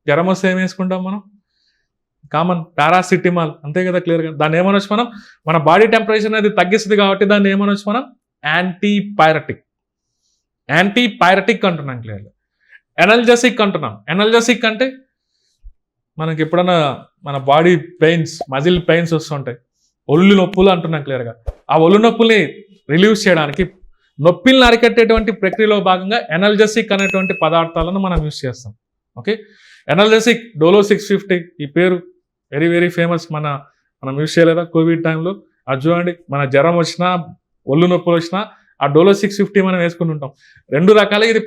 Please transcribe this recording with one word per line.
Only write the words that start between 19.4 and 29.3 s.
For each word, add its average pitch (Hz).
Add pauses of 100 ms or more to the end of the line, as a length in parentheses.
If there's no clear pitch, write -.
ఒళ్ళు 185
నొప్పులు 190
అంటున్నాం 165
క్లియర్గా. 123 (400)
ఆ 156
ఒళ్ళు 196
నొప్పుల్ని 226 (520)
రిలీవ్ 202
చేయడానికి 160 (640)
నొప్పిల్ని 247
అరికట్టేటువంటి 226 (100)
ప్రక్రియలో 208 (100)
భాగంగా 190 (180)
ఎనల్జెసిక్ 208
అనేటువంటి 190 (100)
పదార్థాలను 165
మనం 180
యూజ్ 147
చేస్తాం. 120 (480)
ఓకే, 196 (600)